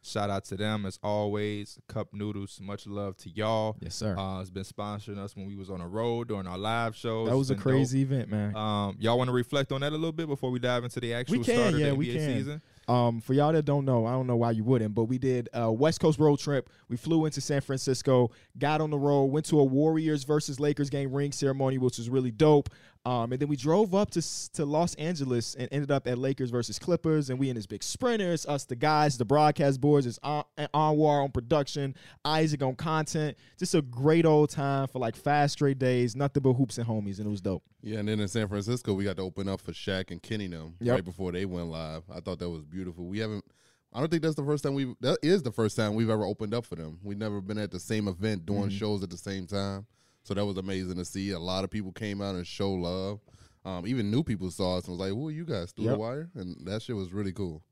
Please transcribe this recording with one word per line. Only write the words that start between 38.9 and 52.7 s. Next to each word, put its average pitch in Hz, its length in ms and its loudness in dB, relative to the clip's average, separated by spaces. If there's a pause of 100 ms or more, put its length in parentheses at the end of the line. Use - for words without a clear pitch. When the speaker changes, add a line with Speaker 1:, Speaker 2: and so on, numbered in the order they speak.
Speaker 3:
we 95 100 0
got 98 140 0
to 95 60 -4
open 95 260 -6
up 98 120 -4
for 87 100 -12
Shaq 95 400 -4
and 82 100 -12
Kenny 107 240 -6
them 82 340 -10
Speaker 2:
Yep. 120 140 0
Speaker 3:
right 107 100 0
before 90 280 -6
they 90 140 -2
went 87 240 -4
live. 80 340 -8 (100)
I 82 60 -12
thought 87 180 -8
that 87 140 -6
was 80 140 -10
beautiful. 87 420 -10
We 98 100 -6
haven't, 107 260 -6 (500)
I 113 60 -6
don't 156 120 -2
think 165 100 0
that's 156 140 0
the 143 100 -4
first 147 180 -2
time 139 120 0
we've, 131 260 -2
that 143 220 2
is 175 180 4
the 123 100 -4
first 110 240 0
time 107 200 0
we've 113 160 2
ever 107 120 2
opened 104 300 -2
up 117 140 -4
for - 80 -8
them. 80 260 -12
We've 101 160 -8
never 104 240 -4
been 104 160 -6
at 104 140 -4
the 92 80 -8
same 107 280 -2
event 95 380 -2
doing 101 240 0
Speaker 2:
Mm-hmm. 98 80 -4
Speaker 3:
shows 104 240 -2
at 95 80 -6
the 87 80 -12
same 95 300 -6
time. 98 400 -6 (360)
So 98 120 -4
that 104 100 0
was 98 120 -2
amazing 95 400 -4
to 90 80 -4
see. 98 260 -4
A 90 80 -4
lot 92 240 -2
of 95 80 -6
people 98 200 -6
came 101 300 -6
out 98 140 -4
and 87 100 -6
show 98 280 -2